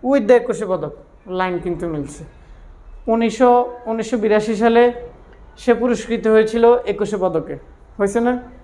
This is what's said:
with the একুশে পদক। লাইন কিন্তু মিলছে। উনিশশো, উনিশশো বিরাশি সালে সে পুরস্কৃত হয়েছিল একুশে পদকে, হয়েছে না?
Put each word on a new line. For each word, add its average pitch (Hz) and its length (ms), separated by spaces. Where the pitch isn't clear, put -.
with 277 200
the 247 120
একুশে 208 300
পদক। 151 220
লাইন 185 160
কিন্তু 175 280
মিলছে। 147 280
উনিশশো, 233 380
উনিশশো 226 340
বিরাশি 214 400
সালে 233 200
সে 254 100
পুরস্কৃত 233 520
হয়েছিল 220 300
একুশে 202 320
পদকে, 165 320
হয়েছে 202 300
না? 247 60